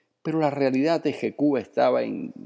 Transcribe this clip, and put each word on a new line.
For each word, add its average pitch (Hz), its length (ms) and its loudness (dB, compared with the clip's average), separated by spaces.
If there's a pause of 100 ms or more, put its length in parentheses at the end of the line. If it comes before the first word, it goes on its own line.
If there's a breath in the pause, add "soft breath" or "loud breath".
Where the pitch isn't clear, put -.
(240)
Pero 160 160 -2
la 151 100 2
realidad 139 560 0
es 147 120 -2
que 101 180 -6
Cuba 143 240 2
estaba 127 420 0
en - 320 -6 (120)